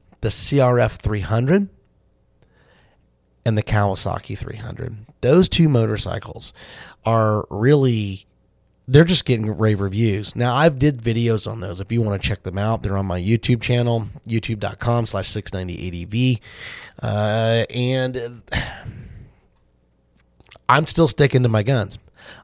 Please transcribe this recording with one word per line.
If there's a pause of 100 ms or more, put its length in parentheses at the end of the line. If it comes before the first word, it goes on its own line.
(220)
the
C
R
F
three
hundred (1700)
and
the
Kawasaki
three
hundred, (240)
those
two
motorcycles (500)
are
really, (600)
they're
just
getting
rave
reviews.
Now,
I've
did
videos
on
those.
If
you
wanna
check
them
out,
they're
on
my
YouTube
channel, (180)
youtube
dot
com
slash
six
ninety
A
D
V. (600)
Uh,
and (2250)
I'm
still
sticking
to
my
guns. (460)